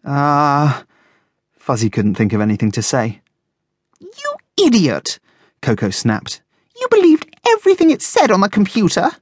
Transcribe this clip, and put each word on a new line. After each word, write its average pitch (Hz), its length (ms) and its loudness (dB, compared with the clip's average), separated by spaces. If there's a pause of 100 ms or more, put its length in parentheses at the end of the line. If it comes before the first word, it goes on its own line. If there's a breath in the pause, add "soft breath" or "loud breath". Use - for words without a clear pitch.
"Uh," 143 760 0 (680 loud breath)
Fuzzy 113 380 -4
couldn't 101 260 -2
think 110 160 -2
of 107 80 -2
anything 107 320 -2
to 110 100 -6
say. 113 380 -4 (800)
"You 571 340 -12 (220)
idiot," 214 640 0 (420)
Coco 110 280 -2
snapped. - 520 -6 (380)
"You 508 100 -4
believed 359 460 4 (100)
everything 392 440 2
it 269 120 -2
said - 280 0
on 190 100 2
the 196 80 0
computer." 202 600 0 (120)